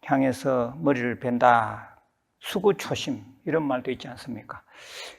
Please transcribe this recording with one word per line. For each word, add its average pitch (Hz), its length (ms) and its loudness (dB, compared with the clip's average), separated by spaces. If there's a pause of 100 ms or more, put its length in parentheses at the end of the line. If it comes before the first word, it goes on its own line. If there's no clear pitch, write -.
향해서 131 720 0
머리를 123 420 0
벤다. 120 800 2 (420)
수구초심, 147 840 0 (220)
이런 156 160 2
말도 131 280 -2
있지 123 180 -8
않습니까? 117 520 -12 (580)